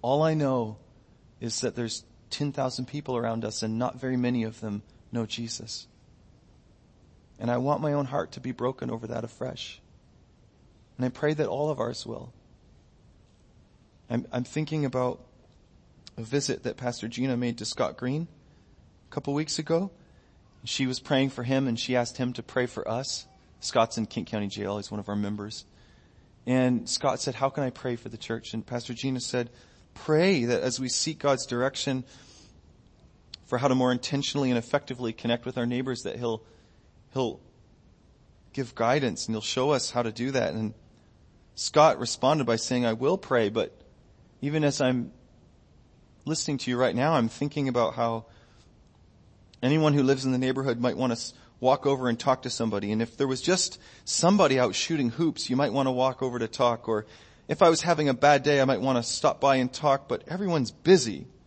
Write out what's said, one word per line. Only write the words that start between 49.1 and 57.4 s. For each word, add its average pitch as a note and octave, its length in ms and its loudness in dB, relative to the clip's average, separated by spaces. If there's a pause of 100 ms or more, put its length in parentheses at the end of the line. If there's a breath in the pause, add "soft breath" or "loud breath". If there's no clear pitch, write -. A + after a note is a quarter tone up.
anyone D3+ 320 4
who C#3+ 80 4
lives C3 220 4
in C3 80 2
the B2+ 60 2
neighborhood C3 420 0
might A#2+ 160 0
want B2+ 140 0
to A2+ 80 -2
s-, - 160 -12 (260 loud breath)
walk C3 260 4
over C3 220 2
and A#2 100 0
talk C3 240 2
to - 80 -6
somebody. G#2 400 -2
And A2 100 2
if A#2 160 -4
there C#3+ 120 0
was C3 120 -2
just - 380 0 (260 loud breath)
somebody E3+ 540 4
out A#2+ 160 4
shooting C#3+ 360 0
hoops, D3+ 380 -2
you C3 60 0
might C3 180 2
want C3+ 140 2
to C3 60 2
walk B2+ 280 2
over B2 200 -2
to A2+ 80 0
talk. A#2+ 400 0
Or G#2+ 180 0 (400 loud breath)